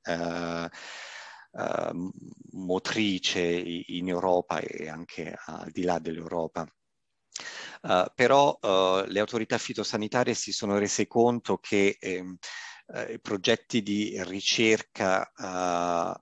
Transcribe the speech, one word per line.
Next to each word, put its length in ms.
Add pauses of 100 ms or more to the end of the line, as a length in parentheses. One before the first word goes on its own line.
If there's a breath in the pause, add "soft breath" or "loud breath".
eh, 640 (840 loud breath)
eh, 400 (600)
motrice 880
i-, 580
in 100
Europa 520
e 280
anche 480 (100)
al 240
di 120
là 160
dell'Europa. 680 (1160 loud breath)
Eh, 320
però, 460
eh, 460
le 140
autorità 380
fitosanitarie 760
si 180
sono 260
rese 280
conto 520
che, 420
ehm, 360 (580 loud breath)
eh, 200
i 60
progetti 600
di 420
ricerca, 1040
eh, 920